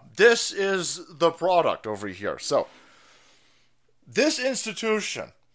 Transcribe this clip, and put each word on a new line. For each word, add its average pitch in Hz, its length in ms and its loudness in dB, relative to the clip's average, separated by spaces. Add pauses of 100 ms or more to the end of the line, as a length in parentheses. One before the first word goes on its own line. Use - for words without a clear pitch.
(180)
This 226 340 4
is 190 580 -2
the 165 220 2
product 165 540 0
over 104 220 -6
here. 92 320 -6
So, - 280 0 (1400)
this 254 320 0
institution, 214 920 -4 (240)